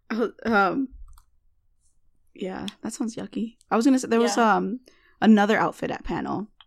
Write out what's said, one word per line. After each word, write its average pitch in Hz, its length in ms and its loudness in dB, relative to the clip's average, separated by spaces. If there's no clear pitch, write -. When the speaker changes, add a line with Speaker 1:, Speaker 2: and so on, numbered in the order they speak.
Speaker 1:
Oh, 226 220 -4
um, 226 440 2
yeah, 190 320 -10
that 220 120 -10
sounds 226 220 -6
yucky. 202 400 -8
I 196 60 2
was 233 80 2
gonna 262 140 4
say, 247 100 -6
there 226 120 2
was, 233 160 0
Speaker 2:
Yeah. 214 200 4
Speaker 1:
um, 190 240 -4
another 208 380 6
outfit 165 320 -4
at - 140 -10
panel, - 440 -6